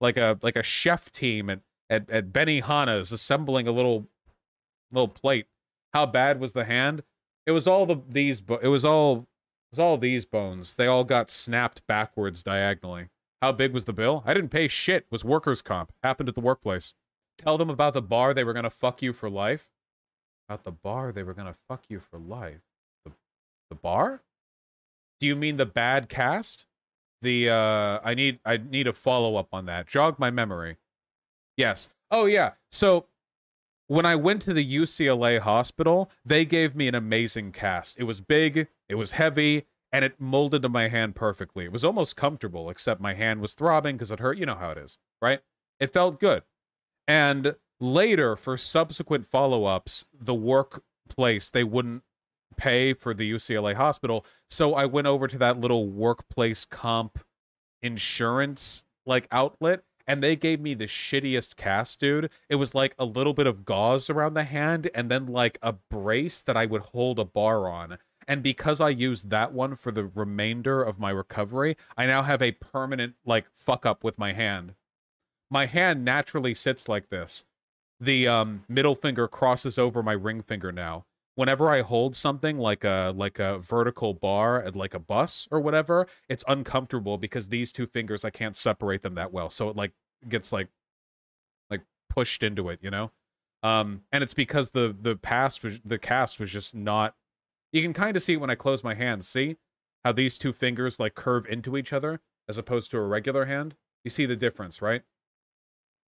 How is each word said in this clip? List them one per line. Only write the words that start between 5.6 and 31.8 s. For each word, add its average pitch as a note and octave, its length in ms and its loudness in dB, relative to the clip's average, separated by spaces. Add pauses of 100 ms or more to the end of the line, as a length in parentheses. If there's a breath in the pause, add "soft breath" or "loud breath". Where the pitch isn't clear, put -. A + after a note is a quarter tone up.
How D3 140 4
bad C3 340 2
was B2+ 140 -6
the A#2+ 100 -2
hand? C3 380 0 (420)
It D#3+ 80 2
was E3 140 2
all F#3+ 200 6
the, E3+ 100 2 (120)
these C3+ 320 0
bo-, A2+ 220 -2
it B2+ 60 4
was C#3 160 4
all, D3+ 300 6
it A#2+ 120 -6 (460)
was B2+ 80 -2
all E3 180 4
these B2 260 0
bones. F#2 520 -6
They B2 100 4
all B2+ 160 6
got A#2+ 260 2
snapped - 600 -2
backwards G#2 560 -2
diagonally. G2 640 -2 (320)
How C3+ 100 4
big C3+ 220 2
was B2 120 -4
the A#2 80 -8
bill? A#2 320 0
I C3+ 100 2
didn't F3+ 160 0
pay D#3 180 0
shit. - 340 0
It - 80 -18
was A2 140 -6
workers' C#3 380 0
comp. F2 300 -6 (120)
Happened C3 240 0
at A#2 80 -6
the B2 40 -6
workplace. A#2 540 -2 (480)
Tell D#3 160 2
them E3 120 0
about C#3+ 240 2
the C3 80 0
bar A#2 300 2
they C3 120 2
were A#2 80 -2
gonna A2+ 180 -4
fuck - 320 -2
you B2+ 100 -2
for A2 160 -8
life. G#2 420 -2 (800)
About G#2 160 -12
the F#2 80 -10
bar A#2 400 -8
they G2 100 -8
were F#2 120 -10
gonna F#2+ 200 -14 (140)
fuck B2+ 200 -12
you G2+ 100 -12
for E2+ 200 -18
life. E2+ 440 -14 (420)
The, D2 80 -18 (580)
the E2 60 -16
bar? C#3 460 -2 (960)
Do C#3+ 60 -2
you C#3+ 100 0
mean D3 200 -4
the C3+ 100 2
bad B2 420 0
cast? D3+ 580 -2 (540)
The, A#2+ 300 2
uh, G#2+ 520 2
I A#2 120 -2
need, C3+ 300 0
I A2+ 120 0
need C3 320 -2
a A2 40 -2
follow-up A#2 600 0
on F#2+ 140 -8
that. F2 200 -6
Jog C#3+ 320 2
my C3 120 0
memory. F#2 480 -4 (800)
Yes. A2+ 320 0 (220)